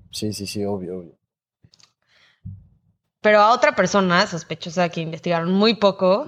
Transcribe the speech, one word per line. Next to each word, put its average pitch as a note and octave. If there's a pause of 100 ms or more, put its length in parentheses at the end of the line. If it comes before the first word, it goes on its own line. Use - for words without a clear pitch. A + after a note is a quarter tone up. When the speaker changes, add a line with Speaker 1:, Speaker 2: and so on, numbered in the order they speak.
(120)
Speaker 1:
sí, G#2+
sí, G2+
sí, G2+
obvio, F#2
obvio. E2+ (2000)
Speaker 2:
Pero G#3+
a A3
otra C4+
persona F#3+
sospechosa E3+
que E3+
investigaron E3
muy G#3
poco G3